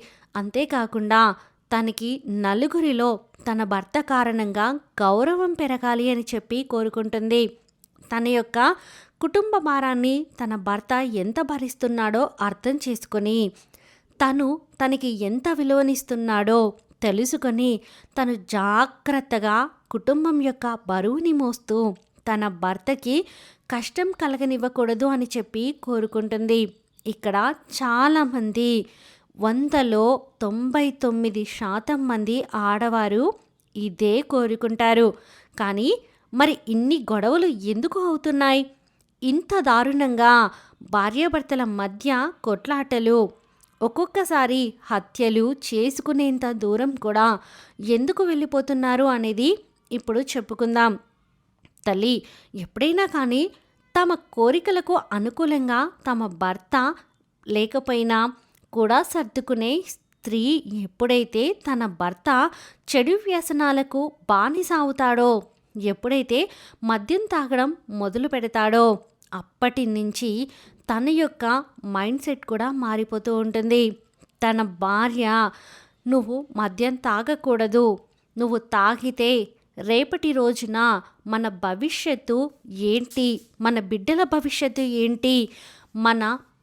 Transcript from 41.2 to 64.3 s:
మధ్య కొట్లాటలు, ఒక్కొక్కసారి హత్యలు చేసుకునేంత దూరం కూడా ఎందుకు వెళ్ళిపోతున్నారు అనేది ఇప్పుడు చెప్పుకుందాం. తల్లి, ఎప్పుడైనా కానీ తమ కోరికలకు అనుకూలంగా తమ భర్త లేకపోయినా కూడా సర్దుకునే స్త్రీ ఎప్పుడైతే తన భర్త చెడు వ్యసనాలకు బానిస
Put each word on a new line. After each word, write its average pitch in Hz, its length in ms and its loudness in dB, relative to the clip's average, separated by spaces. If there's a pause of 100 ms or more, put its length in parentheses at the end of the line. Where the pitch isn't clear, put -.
మధ్య 220 680 -2 (120)
కొట్లాటలు, 233 880 0 (520)
ఒక్కొక్కసారి 262 920 0 (100)
హత్యలు 226 680 0
చేసుకునేంత 262 1000 -2
దూరం 220 440 -2
కూడా 214 440 2 (460)
ఎందుకు 262 380 2
వెళ్ళిపోతున్నారు 277 800 0
అనేది 240 600 0 (280)
ఇప్పుడు 233 280 -2
చెప్పుకుందాం. 233 800 0 (880)
తల్లి, 208 360 0 (320)
ఎప్పుడైనా 302 500 0
కానీ 277 460 0 (500)
తమ 349 120 2 (200)
కోరికలకు 339 680 2 (100)
అనుకూలంగా 254 800 0 (200)
తమ 226 160 -2
భర్త 190 680 -2 (520)
లేకపోయినా 233 880 0 (400)
కూడా 226 300 4
సర్దుకునే 254 840 -2
స్త్రీ 233 760 -2 (100)
ఎప్పుడైతే 240 800 0
తన 247 320 -4
భర్త 214 680 0 (440)
చెడు 262 160 4
వ్యసనాలకు 294 1000 0 (180)
బానిస 254 460 2